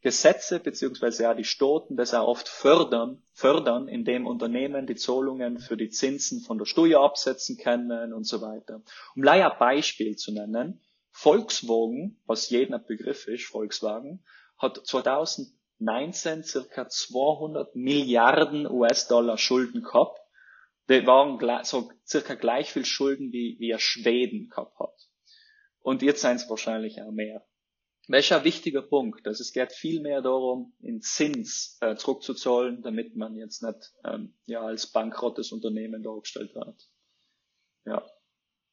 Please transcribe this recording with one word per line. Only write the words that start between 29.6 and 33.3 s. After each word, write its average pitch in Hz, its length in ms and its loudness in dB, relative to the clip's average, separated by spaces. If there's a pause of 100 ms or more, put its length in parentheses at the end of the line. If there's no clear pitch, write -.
viel 160 280 -6
mehr 143 200 -4
darum, 127 600 -2
in 113 200 -8
Zins, - 800 -4
äh, 110 140 0
zurückzuzahlen, 123 840 -2
damit 113 360 -6
man 110 180 -8